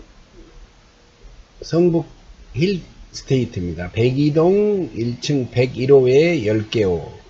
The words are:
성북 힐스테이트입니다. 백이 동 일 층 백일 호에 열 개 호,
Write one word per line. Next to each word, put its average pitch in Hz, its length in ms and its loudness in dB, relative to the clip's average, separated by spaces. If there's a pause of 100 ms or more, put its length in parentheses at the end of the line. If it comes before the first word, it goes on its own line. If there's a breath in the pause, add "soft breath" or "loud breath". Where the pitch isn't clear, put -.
(1600)
성북 165 460 0 (480)
힐스테이트입니다. 113 1400 -4
백이 131 420 0
동 190 640 2
일 120 260 -6
층 135 300 -2
백일 127 400 -2
호에 139 560 4
열 107 240 -2
개 110 140 0
호, 85 340 -4 (120)